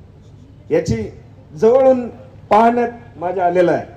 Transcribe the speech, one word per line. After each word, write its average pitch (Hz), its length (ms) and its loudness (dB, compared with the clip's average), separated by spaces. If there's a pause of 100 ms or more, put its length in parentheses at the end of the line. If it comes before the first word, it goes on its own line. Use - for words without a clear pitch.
(720)
याची 196 420 -2 (440)
जवळून 247 520 2 (400)
पाहण्यात 233 400 2 (280)
माझ्या 180 300 -4
आलेलं 175 260 2
आहे. 107 140 -4 (100)